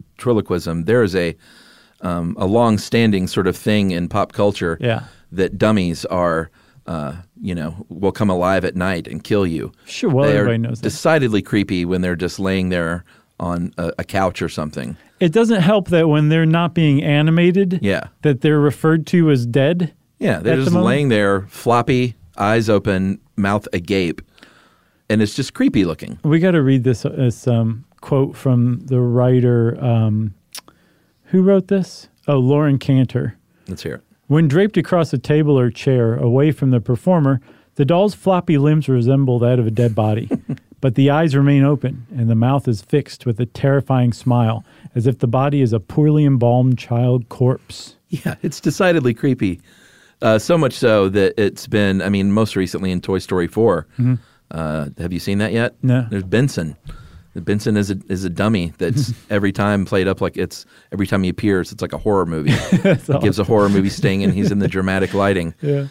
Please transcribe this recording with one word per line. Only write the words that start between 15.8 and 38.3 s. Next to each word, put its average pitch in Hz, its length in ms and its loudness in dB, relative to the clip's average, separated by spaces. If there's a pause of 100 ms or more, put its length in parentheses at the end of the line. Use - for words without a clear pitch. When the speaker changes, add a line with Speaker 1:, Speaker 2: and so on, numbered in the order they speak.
Speaker 2:
that 165 200 2
when 151 220 2
they're 160 160 2
not 165 280 0
being 151 280 2
animated, 170 800 2
Speaker 1:
Yeah. 98 220 -2 (180)
Speaker 2:
that 143 180 0
they're 151 200 2
referred 156 480 2
to 165 220 4
as 127 140 2
dead 147 480 0 (260)
Speaker 1:
Yeah, 139 200 -2
they're 104 160 0
Speaker 2:
at - 20 2
the 135 80 0
Speaker 1:
just 170 80 0
Speaker 2:
moment. - 140 4
Speaker 1:
laying 139 240 0
there, 101 380 2
floppy, 120 640 0 (240)
eyes 107 320 2
open, 98 480 0 (180)
mouth 101 380 -2
agape. 90 480 -2 (920)
And 110 100 2
it's 104 120 -2
just - 200 -6
creepy 254 300 2
looking. 80 400 -8
Speaker 2:
We 160 160 2
gotta 170 220 2
read 135 220 2
this, 123 200 0
uh, 139 60 -4
this, - 360 -2
um, 117 380 0 (160)
quote 139 360 -2
from 123 500 0
the 131 140 0
writer, 120 840 2
um, 110 500 0 (920)
who 185 160 2
wrote 190 260 4
this? 196 400 -4 (180)
Oh, 143 120 2
Lauren 139 400 2
Cantor. 123 580 0 (320)
Speaker 1:
Let's 92 140 -12
hear 67 140 -8
it. 62 60 -18 (260)
Speaker 2:
"When 156 200 4
draped 190 280 2
across 170 360 0
a 139 60 0
table 147 400 2
or 123 120 2
chair 120 460 0
away 135 340 2
from 135 200 0
the 123 100 2
performer, 139 600 2 (360)
the 143 80 2
doll's 175 300 2
floppy 180 440 0